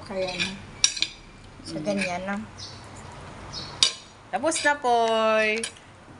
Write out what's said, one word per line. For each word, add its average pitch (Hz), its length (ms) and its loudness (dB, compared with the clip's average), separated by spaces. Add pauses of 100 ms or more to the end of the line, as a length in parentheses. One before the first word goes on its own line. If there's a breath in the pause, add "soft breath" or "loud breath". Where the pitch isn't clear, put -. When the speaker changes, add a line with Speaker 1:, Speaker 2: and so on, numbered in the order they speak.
Speaker 1:
kaya 190 260 0
na. 180 220 0 (1120)
Sa 165 160 -6
Speaker 2:
Mm. 151 80 -4
Speaker 1:
ganyan, 185 400 0
no? 202 100 -2 (1900)
Speaker 2:
Tapos 277 300 2
na, 294 140 6
Poy. 226 880 4 (580)